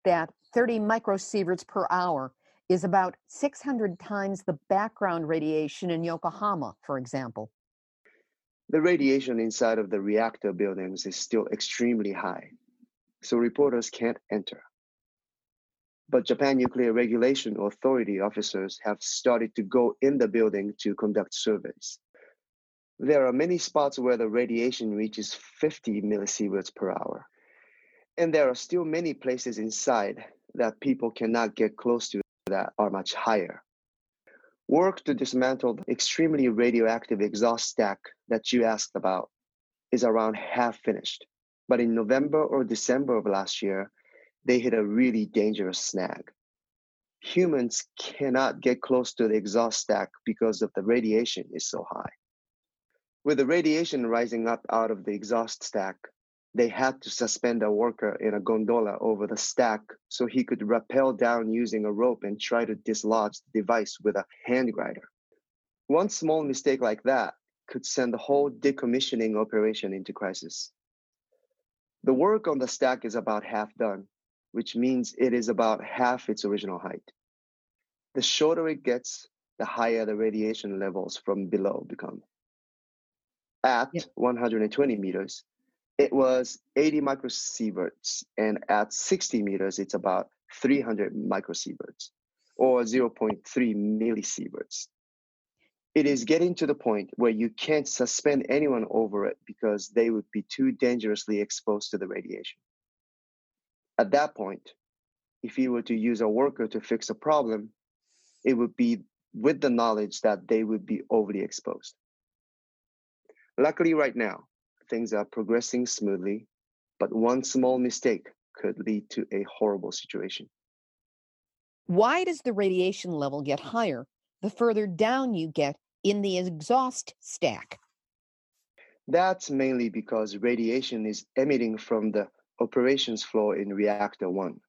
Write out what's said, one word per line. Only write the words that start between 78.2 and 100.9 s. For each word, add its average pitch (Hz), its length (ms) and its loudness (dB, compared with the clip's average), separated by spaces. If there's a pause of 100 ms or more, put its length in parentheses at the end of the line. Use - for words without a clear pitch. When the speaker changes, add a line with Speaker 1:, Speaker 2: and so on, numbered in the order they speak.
Speaker 2:
shorter 160 460 2
it 143 120 -4
gets, - 460 -4 (320)
the 113 60 -4
higher 117 420 0
the 107 80 -2
radiation 107 640 -2
levels 95 440 -6
from 98 220 -2
below 95 420 0
become. - 360 -12 (1400)
At 127 300 2
Speaker 1:
Yeah. 170 80 -4 (140)
Speaker 2:
one 123 220 0
hundred 113 260 0
and 107 80 0
twenty 139 240 0
meters, 98 480 -6 (540)
it 143 160 4
was 127 460 2 (180)
eighty 151 240 4
microsieverts, 117 1200 -4 (140)
and 107 320 0
at 104 240 2
sixty - 500 -2
meters, 98 360 -2
it's 98 160 -4
about 92 340 0 (320)
three 139 180 4
hundred 104 340 -2
microsieverts, - 1000 -6 (440)
or 127 300 4
zero 120 240 2
point 107 360 -2
three 120 300 0
millisieverts. 107 1120 -4 (1080)
It 151 120 4
is 139 180 2
getting 165 320 2
to 160 120 0
the 143 60 2
point 104 420 0
where 117 160 4
you 110 180 0
can't 151 360 -2
suspend 139 640 0
anyone 135 420 2
over 104 360 0
it - 200 -2
because 104 440 -2
they 117 200 4
would 110 220 -2
be 104 120 -4
too 135 280 0
dangerously 107 680 0